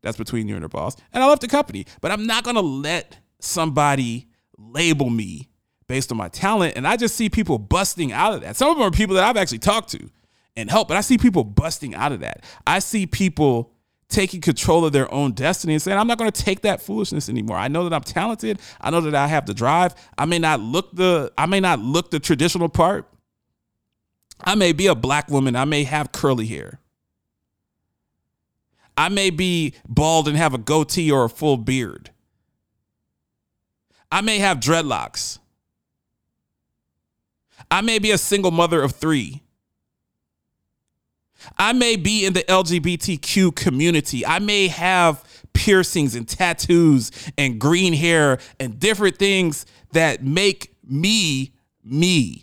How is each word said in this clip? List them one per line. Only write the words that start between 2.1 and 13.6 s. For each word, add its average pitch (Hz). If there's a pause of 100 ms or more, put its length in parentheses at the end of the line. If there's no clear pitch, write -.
I'm 214
not 226
gonna 233
let 147 (220)
somebody 139 (300)
label 139
me 110 (380)
based 127
on 117
my 98
talent. 190
And 131
I 220
just 226
see 220
people 165
busting 160
out 170
of -
that. -
Some 269
of 330
them 254
are 185
people 190
that 185
I've 226
actually 160
talked 208
to - (460)
and 113
helped, -
but 170
I 208
see 240
people 190
busting 117
out 127
of 113
that. 53 (240)
I 196
see 196
people 147 (360)